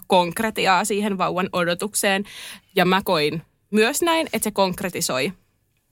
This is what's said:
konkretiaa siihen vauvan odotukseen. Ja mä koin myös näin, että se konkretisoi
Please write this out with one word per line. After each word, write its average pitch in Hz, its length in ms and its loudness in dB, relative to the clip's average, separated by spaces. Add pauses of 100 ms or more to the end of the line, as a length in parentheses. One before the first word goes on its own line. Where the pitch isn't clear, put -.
konkretiaa 185 800 2
siihen 208 340 -2
vauvan 175 340 -2
odotukseen. 196 720 -2 (520)
Ja 196 80 4
mä 185 200 4
koin 156 380 0 (280)
myös 220 320 2
näin, 330 300 0
että 226 120 -2
se 220 60 -2
konkretisoi 180 840 -2 (600)